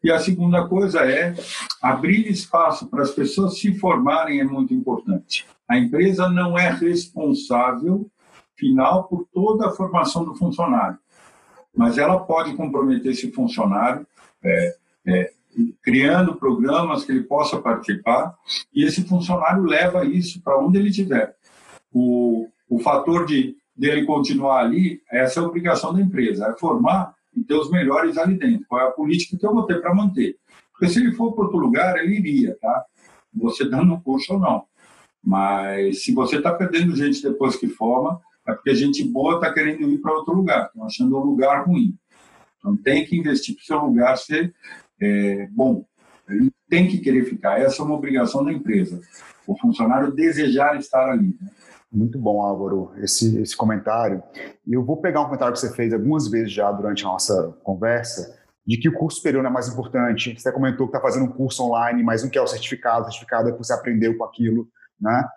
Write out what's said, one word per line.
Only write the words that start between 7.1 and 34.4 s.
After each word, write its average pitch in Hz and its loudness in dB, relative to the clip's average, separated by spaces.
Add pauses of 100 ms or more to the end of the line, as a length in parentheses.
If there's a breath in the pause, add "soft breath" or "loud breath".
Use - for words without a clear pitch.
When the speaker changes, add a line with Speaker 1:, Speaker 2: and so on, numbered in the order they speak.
Speaker 1:
final 135 2
por 175 -6
toda 220 2
a 190 -2
formação 165 -2
do - -8
funcionário, 165 -2 (760 soft breath)
mas 117 2
ela 175 4
pode 160 -2
comprometer 135 0
esse 123 -6
funcionário, 117 0 (360 soft breath)
é, - 0 (300)
é, 90 0 (500)
criando 147 4
programas 139 0
que 135 -4
ele 131 0
possa 135 -2
participar, 113 -2 (380 loud breath)
e 143 2
esse 175 0
funcionário 180 0
leva 180 2
isso 175 -2
pra 139 2
onde 175 4
ele 208 2
estiver. 180 0 (560 soft breath)
O, 120 2 (200)
o 117 0
fator 170 2
de, 139 0 (200)
dele 143 0
continuar 139 2
ali, 160 2
essa 127 0
é - 0
a 170 0
obrigação 165 -2
da 190 2
empresa, 113 0
é 113 -4
formar 165 0 (200)
e 117 -2
ter 143 0
os 151 0
melhores 160 2
ali 180 2
dentro. 123 0
Qual - -2
é 131 2
a 127 -2
política 170 -2
que 208 -2
eu 208 2
vou 226 2
ter 175 -2
pra 175 2
manter? 190 0 (340 soft breath)
Porque 175 0
se 202 2
ele 240 4
for 226 -2
pra 208 0
outro 190 0
lugar, 160 2
ele 175 0
iria, 143 0
tá? - -2 (500 soft breath)
Você 117 -2
dando 156 2
o 170 -4
curso 135 -4
ou 196 0